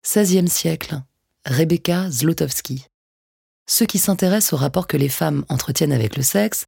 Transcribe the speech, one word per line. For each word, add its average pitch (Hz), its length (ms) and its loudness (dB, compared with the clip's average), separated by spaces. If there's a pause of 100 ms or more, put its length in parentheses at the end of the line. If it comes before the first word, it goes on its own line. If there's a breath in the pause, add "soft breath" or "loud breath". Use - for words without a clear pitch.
Seizième 185 440 2
siècle. 160 540 -4 (420)
Rebecca 170 680 0
Zlotowski. 135 760 -2 (800)
Ceux - 200 2
qui 214 100 -4
s'intéressent 190 560 2
au 151 40 0
rapport 139 280 0
que - 100 -4
les 139 140 2
femmes 143 400 -2
entretiennent 147 420 0
avec 110 240 0
le 139 60 -2
sexe 202 460 0